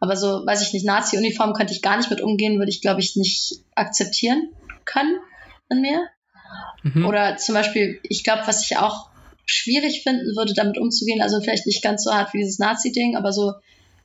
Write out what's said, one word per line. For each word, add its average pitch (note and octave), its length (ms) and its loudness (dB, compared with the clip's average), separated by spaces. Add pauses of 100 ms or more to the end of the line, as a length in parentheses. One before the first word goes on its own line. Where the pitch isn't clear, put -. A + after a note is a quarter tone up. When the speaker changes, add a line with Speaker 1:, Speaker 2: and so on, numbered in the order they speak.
Speaker 1:
Aber F#3+ 160 0
so, G3 300 -2
weiß G3+ 160 2
ich - 100 -4
nicht, G3 140 -2
Nazi-Uniform A3 680 2
könnte G#3 220 -2
ich - 80 -8
gar G3+ 160 2
nicht A#3+ 120 -2
mit G#3 120 -2
umgehen, G#3+ 360 2
würde G3+ 120 0
ich, - 100 -6
glaub G3 180 2
ich, F#3 160 -2
nicht - 460 -2 (140)
akzeptieren - 760 0 (380)
können D#4 320 0 (500)
in B3+ 140 2
mir. D4+ 220 0 (800)
Speaker 2:
Mhm. D#3 200 2
Speaker 1:
Oder G#3 320 2
zum - 180 -2
Beispiel, G#3+ 480 2
ich - 220 -4
glaub, A3 240 2
was - 160 0
ich - 140 0
auch - 320 -2 (340)
schwierig C#4+ 600 0
finden B3 320 0
würde, G#3+ 180 0
damit G3+ 240 2
umzugehen, A3+ 420 0
also G#3 220 2
vielleicht A3 240 -2
nicht G#3 180 0
ganz G#3 180 0
so A3 100 0
hart G3+ 200 0
wie G3+ 60 -2
dieses G3 200 -2
Nazi-Ding, A#3+ 560 0
aber G3 180 0
so, G3+ 200 0 (520)